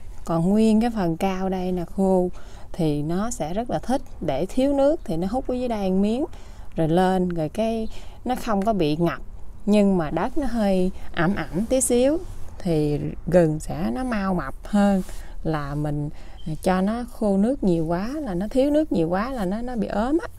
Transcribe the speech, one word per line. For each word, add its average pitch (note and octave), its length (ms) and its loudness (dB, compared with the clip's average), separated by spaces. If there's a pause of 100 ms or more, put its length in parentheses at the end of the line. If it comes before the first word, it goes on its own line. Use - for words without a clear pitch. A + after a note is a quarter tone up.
(260)
còn E3+ 240 2
nguyên G#3+ 320 6
cái A#3+ 80 2
phần F3+ 280 0
cao F#3+ 320 0
đây F#3 220 -2
nè F3+ 120 -2 (120)
khô F#3+ 340 2 (440)
thì D3+ 280 0
nó F#3 300 -2
sẽ D#3+ 220 -4
rất A#3 160 -2
là E3+ 100 -2
thích C4 220 0 (200)
để C#3+ 240 0
thiếu C4+ 280 2
nước C#4 300 4
thì E3 140 -2
nó F3 140 0
hút C4 160 -2
ở B3+ 80 0
dưới B3 120 -2
đây G#3 220 0
một F#3 60 2
miếng A3 300 2 (500)
rồi E3 120 2
lên, F#3 420 4
rồi D#3+ 200 -2
cái A3 380 -2 (380)
nó B3 100 0
không A3 260 -2
có A3 120 2
bị D3+ 220 2
ngập, E3 260 0 (440)
nhưng G3+ 320 6
mà D#3 120 0
đất E3 280 0
nó C#4 100 0
hơi G3 440 2 (220)
ẩm F3+ 220 2
ẩm D#3+ 300 -2
tí B3+ 160 2
xíu B3+ 360 4 (420)
thì D3+ 400 2 (280)
gừng D#3+ 320 4
sẽ D#3 340 -4
nó B3+ 100 -4
mau G3+ 300 -2
mập C#3 300 -4
hơn G3+ 380 4 (420)
là D3 320 -2
mình D3 340 -2 (540)
cho F#3 180 4
nó A3+ 300 0
khô G3+ 260 0
nước A#3+ 260 2
nhiều E3 220 2
quá, F3 220 -2
là C#4 260 -6
nó F#3 140 -4
thiếu C4 240 2
nước D#4 200 2
nhiều E3+ 180 2
quá F#3+ 220 -2
là F#3+ 140 -4
nó, G3 160 -2
nó B3 140 -6
bị G3+ 120 -2
ốm B3 340 0
á. A#4+ 60 -10 (120)